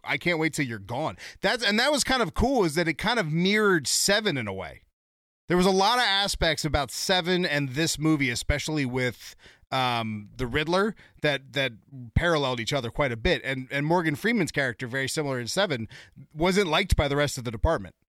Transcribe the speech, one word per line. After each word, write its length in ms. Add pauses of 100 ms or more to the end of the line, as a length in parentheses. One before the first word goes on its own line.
"I 140
can't 200
wait 160
till 120
you're 120
gone." 380 (240)
That's, 240
and 160
that 100
was 140
kind 180
of 100
cool, 320
is 120
that 100
it 80
kind 240
of 140
mirrored 560
Seven 500
in 80
a 80
way. 280 (680)
There 80
was 100
a 60
lot 260
of 60
aspects 600
about 280
Seven 520
and 260
this 280
movie, 320
especially 560
with, 480 (380)
um, 640
the 100
Riddler, 480 (280)
that, 320
that 180 (420)
paralleled 460
each 120
other 180
quite 200
a 60
bit. 280
And, 280
and 120
Morgan 300
Freeman's 380
character, 340
very 220
similar 320
in 80
Seven, 400 (440)
wasn't 360
liked 260
by 140
the 80
rest 200
of 60
the 80
department. 460 (120)